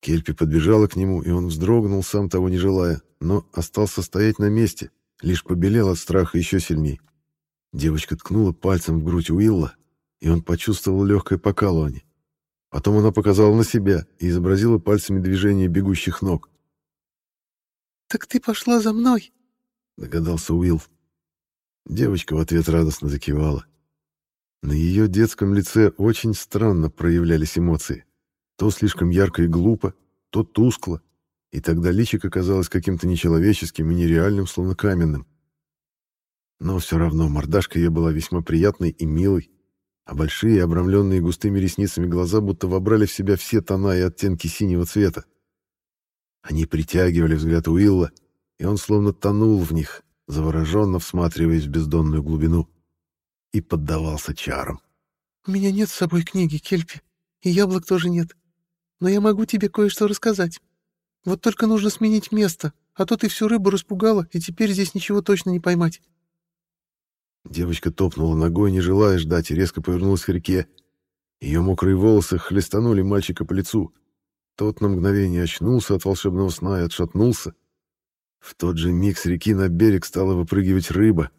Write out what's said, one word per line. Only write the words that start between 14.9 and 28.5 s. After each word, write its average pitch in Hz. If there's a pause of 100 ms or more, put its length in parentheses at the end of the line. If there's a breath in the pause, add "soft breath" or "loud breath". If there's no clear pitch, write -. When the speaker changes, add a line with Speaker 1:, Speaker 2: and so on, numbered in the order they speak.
Speaker 1:
движение 95
бегущих 95
ног. 90 (1600)
Speaker 2:
«Так -
ты -
пошла 240
за 214
мной?» 233 (680)
Speaker 1:
догадался 85
Уилл. 85 (1040)
Девочка 101
в 78
ответ 80
радостно 80
закивала. 73 (960)
На 71
ее 87
детском 101
лице 101
очень 110
странно 95
проявлялись 82
эмоции. 85 (520)